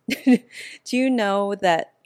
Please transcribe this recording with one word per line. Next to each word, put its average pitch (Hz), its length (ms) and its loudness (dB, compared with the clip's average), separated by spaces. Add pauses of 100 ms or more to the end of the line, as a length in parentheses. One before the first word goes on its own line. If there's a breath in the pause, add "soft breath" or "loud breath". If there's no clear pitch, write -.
<laughs> - 180 -6 (580 loud breath)
do - 140 -6
you 262 120 0
know 202 460 0
that 180 380 0 (120)